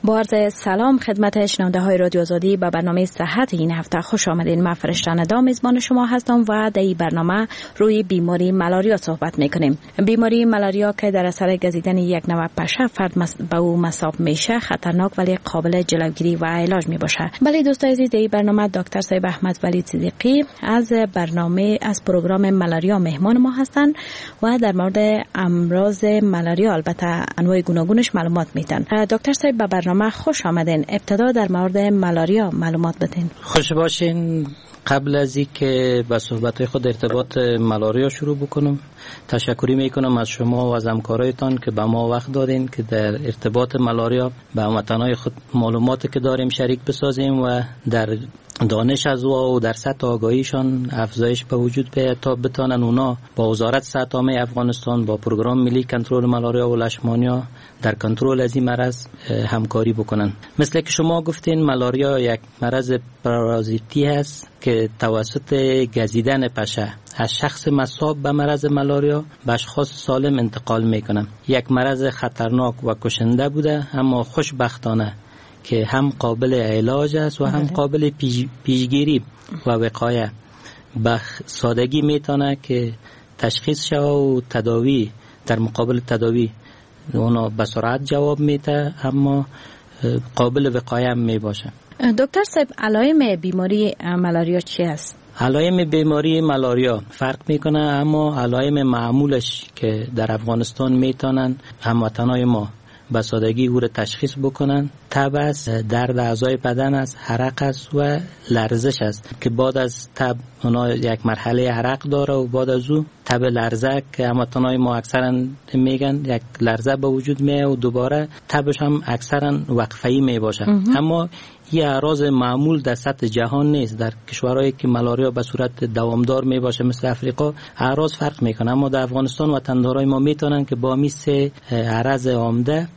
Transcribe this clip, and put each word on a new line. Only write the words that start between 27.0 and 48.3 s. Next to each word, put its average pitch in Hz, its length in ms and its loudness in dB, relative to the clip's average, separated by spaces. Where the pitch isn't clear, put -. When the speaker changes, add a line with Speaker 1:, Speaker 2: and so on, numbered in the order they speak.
Speaker 1:
انواع 180 220 4
گوناگونش، 175 540 2
معلومات 170 400 0
می‌دن. 165 500 0
دکتر 220 280 0
صاحب، 277 260 0
به 214 80 0
برنامه 180 260 0
ما 208 180 2
خوش - 360 -2
آمدین. 165 420 2
ابتدا 208 440 0
در 226 180 2
مورد 185 280 2
ملاریا 190 720 2
معلومات 165 500 0
بدین. 170 300 -2
Speaker 2:
خوش 160 300 0
باشین. 165 760 0
قبل 139 300 2
از 139 200 0
این 143 180 0
که 127 540 2
به 117 100 2
صحبت‌های 117 480 -2
خود 127 200 -2
ارتباط 123 520 -2
ملاریا 110 480 2
شروع 147 280 -4
بکنم، 143 420 0
تشکری 123 460 0
می‌کنم 131 440 0
از 113 100 -2
شما 123 420 0
و 120 40 0
از 113 120 -2
همکارایتان 123 720 0
که 123 120 -4
به 107 140 -2
ما 113 240 2
وقت 120 240 -2
دادین 131 360 0
که 123 140 -8
در 107 300 0
ارتباط 123 680 -2
ملاریا 120 500 0
به 110 80 0
هموطنهای 110 520 0
خود - 180 -6
معلوماتی 123 540 0
که 131 120 -4
داریم 127 280 0
شریک 123 380 -2
بسازیم 135 540 0
و 123 220 0
در 110 260 0